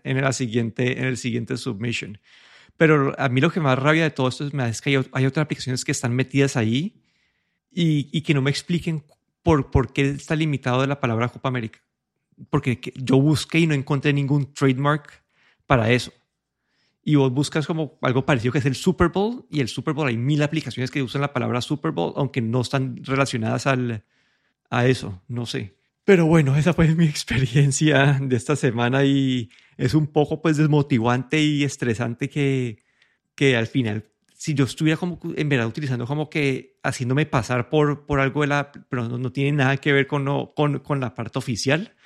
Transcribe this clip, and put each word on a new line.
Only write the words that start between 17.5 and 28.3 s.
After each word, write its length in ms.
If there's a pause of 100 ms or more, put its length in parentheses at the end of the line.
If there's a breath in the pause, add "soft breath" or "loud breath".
como 340
algo 240
parecido 260
que 60
es 80
el 80
Super 360
Bowl, 420
y 80
el 80
Super 260
Bowl 140
hay 100
mil 240
aplicaciones 480
que 140
usan 180
la 120
palabra 280
Super 300
Bowl, 240
aunque 260
no 200
están 420
relacionadas 640
al, 360 (680)
a 160
eso, 400
no 180
sé. 320 (260)
Pero 220
bueno, 300
esa 180
fue 220
mi 100
<laughs> 20
experiencia 1120
de 160